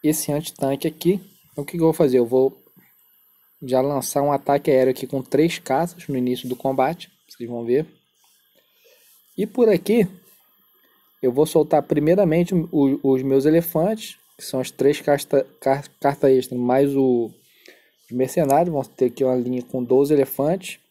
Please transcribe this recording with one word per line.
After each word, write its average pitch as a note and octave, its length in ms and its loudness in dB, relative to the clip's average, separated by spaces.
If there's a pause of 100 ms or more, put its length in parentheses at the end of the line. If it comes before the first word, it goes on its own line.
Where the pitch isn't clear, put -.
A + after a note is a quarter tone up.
esse D3+ 280 -2
antitanque C#3 560 -4
aqui. F3 340 -2 (300)
Então C#3+ 120 -10
o - 20 -8
que - 80 -16
que E3+ 80 -4
eu D#3+ 60 4
vou D#3+ 60 4
fazer? C3+ 260 2
Eu A#2+ 60 2
vou C3 360 0 (1000)
já B2+ 200 0
lançar C#3 400 -2
um C#3+ 100 0
ataque C#3+ 380 -2
aéreo C3 220 4
aqui B2+ 160 -6
com C3+ 140 -6
três D#3 360 0
caças E3 500 -6
no C#3 100 -6
início B2 300 -4
do B2 80 -6
combate, C3+ 540 -4 (180)
vocês A#2+ 220 -16
vão A#2 160 -10
ver. C3+ 200 0 (1500)
E G#3 100 -2
por A3+ 220 2
aqui G3 380 2 (1120)
eu B2+ 100 0
vou C#3+ 140 2
soltar D3+ 380 0
primeiramente E3+ 680 0
o, D3+ 500 0
os C3 200 2
meus C3+ 220 2
elefantes, E3 720 0 (200)
que - 80 -18
são C3 140 -6
as B2+ 120 -6
três C#3+ 300 2
casta-, C#3 440 0 (140)
car-, C#3 300 -2 (100)
carta C#3 320 2
extra, B2+ 260 0
mais C3 380 0
o, A#2+ 360 0 (760)
os - 60 -20
mercenários. D3 640 0
Vão C3+ 100 -4
ter - 220 -2
aqui A#2+ 180 -2
uma B2+ 120 2
linha B2 260 -4
com B2 220 -8
doze C#3 300 2
elefantes. D3 680 -2 (100)